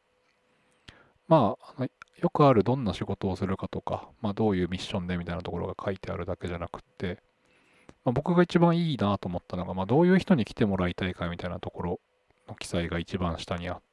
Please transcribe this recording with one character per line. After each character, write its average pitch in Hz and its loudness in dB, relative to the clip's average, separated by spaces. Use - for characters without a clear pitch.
ま 143 4
あ、 - -20
あ 135 -6
の、 - -2
よ 175 0
く - 4
あ 135 8
る 104 6
ど 117 0
ん 139 -4
な 95 -2
仕 - -8
事 98 -4
を 90 -2
す 98 -4
る 95 -2
か 98 -8
と - -6
か、 - -6
ま 107 -2
あ、 98 -2
ど 110 2
う 95 2
い 90 2
う 87 -2
ミ 90 -4
ッ - -12
シ - -8
ョ 101 -2
ン 87 -6
で 90 -2
み 85 -6
た 87 -6
い - -4
な 87 -6
と 87 -10
こ 85 -6
ろ 90 -4
が 90 -8
書 101 -2
い 95 -6
て - -10
あ 90 -6
る 87 -8
だ 90 -4
け - -8
じ 87 -6
ゃ 87 -6
な 87 -8
く - -14
っ - -18
て、 90 -6
ま 131 -2
あ、 120 2
僕 147 0
が 175 8
一 175 2
番 170 6
い 165 0
い 120 -2
な 101 2
と - -10
思 87 -6
っ - -12
た - -8
の 87 -4
が、 92 -6
ま 92 -4
あ、 - -4
ど 127 4
う 180 6
い - 6
う 190 6
人 185 4
に 113 2
来 - -8
て 120 2
も 98 2
ら 90 0
い 87 -4
た 98 -2
い 92 -4
か 90 -6
み 87 -8
た 90 -8
い - -6
な 87 -8
と - -12
こ - -8
ろ 87 -4
の 107 -14
記 - -12
載 85 -2
が 85 -4
一 - -6
番 85 -4
下 - -6
に 87 -8
あ 87 -6
っ - -14